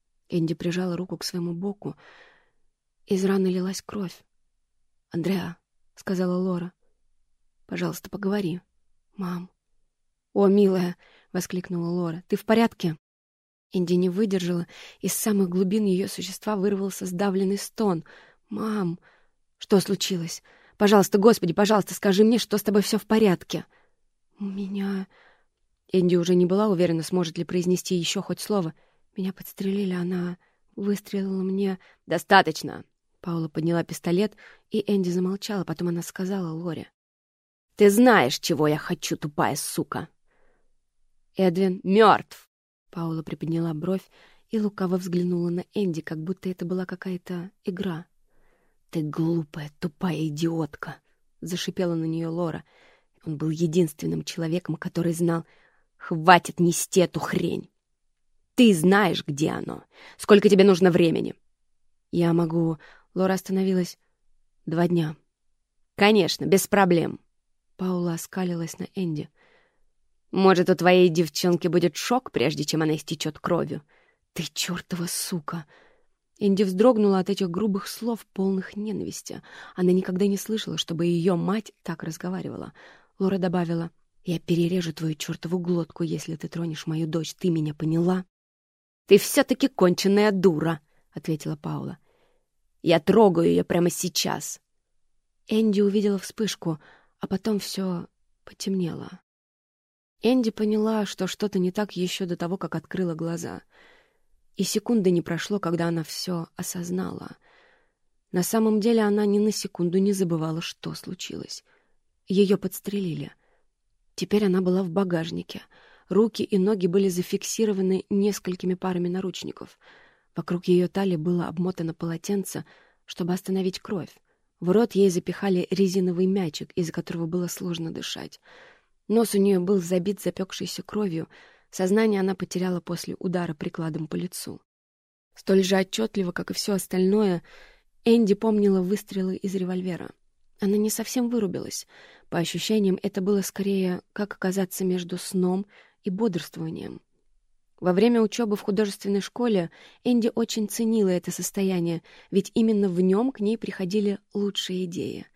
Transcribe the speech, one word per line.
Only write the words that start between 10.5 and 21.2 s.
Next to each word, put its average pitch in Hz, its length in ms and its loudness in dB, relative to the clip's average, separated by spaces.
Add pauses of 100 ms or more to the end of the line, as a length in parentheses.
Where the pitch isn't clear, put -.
воскликнула 180 560 -4
Лора, — 175 400 -4
«ты - 60 0
в 196 100 -6
порядке?» 220 520 2 (760)
Энди 180 240 0
не 180 140 4
выдержала, 180 580 0 (320)
из - 140 -4
самых 196 360 0
глубин 190 360 2
ее 190 240 2
существа 190 480 -6
вырвался 196 500 -2
сдавленный 190 520 0
стон. 196 440 -2 (460)
«Мам!» 208 500 -4 (600)
«Что - 200 4
случилось? 180 640 -2 (340)
Пожалуйста, 208 420 6
Господи, 196 340 6